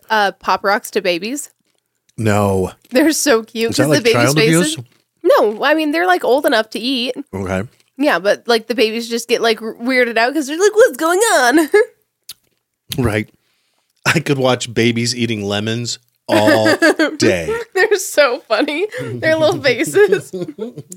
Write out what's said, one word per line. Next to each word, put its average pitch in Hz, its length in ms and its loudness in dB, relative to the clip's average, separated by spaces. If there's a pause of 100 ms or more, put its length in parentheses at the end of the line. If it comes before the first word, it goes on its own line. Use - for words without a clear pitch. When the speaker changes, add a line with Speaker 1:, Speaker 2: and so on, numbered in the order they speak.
Speaker 1:
uh, 208 240 0
Pop - 300 -4
Rocks 208 280 -2
to 208 100 -4
babies? 190 480 -4 (680)
Speaker 2:
No. 101 560 0 (180)
Speaker 1:
They're 294 200 4
so 233 320 0
cute, 226 280 -4
Speaker 2:
Is 196 60 -6
that - 60 2
Speaker 1:
'cause 151 60 0
the 147 60 4
Speaker 2:
like 214 80 0
Speaker 1:
babies' 226 100 2 (100)
Speaker 2:
child 135 140 2
Speaker 1:
faces 175 400 2
Speaker 2:
abuse? 123 100 -14 (360)
Speaker 1:
No, 233 400 2
I 294 100 2
mean, 311 180 0
they're, 330 140 -2
like, 359 180 0
old 285 220 2
enough 226 260 0
to 226 80 -8
eat. 247 360 -4 (180)
Speaker 2:
Okay. 95 340 -4 (300)
Speaker 1:
Yeah, 254 220 2
but, 185 280 -2
like, 226 200 0
the 233 80 -4
babies 226 340 -2
just 233 180 -6
get, 202 140 0
like, 226 200 0
r-, 220 140 -10
weirded 240 420 0
out 240 160 0
'cause 285 140 -4
they're 311 120 -6
like, 415 160 2
"What's 415 220 4
going 339 220 0
on?" 311 540 2
<laughs> - 1200 -6
Speaker 2:
Right. 110 320 -2 (760)
I - 140 0
could 147 180 0
watch 123 360 0
babies 117 420 0
eating 113 280 -4
lemons 110 540 -4 (300)
all 220 480 2
Speaker 1:
<laughs> 302 420 0
Speaker 2:
day. 190 400 -2 (160)
Speaker 1:
They're 370 240 2
so 285 440 0
funny. 302 460 -2 (140)
Their 359 340 -2
little 320 260 0
faces. 226 760 0
Speaker 2:
<laughs> 180 60 -8 (540)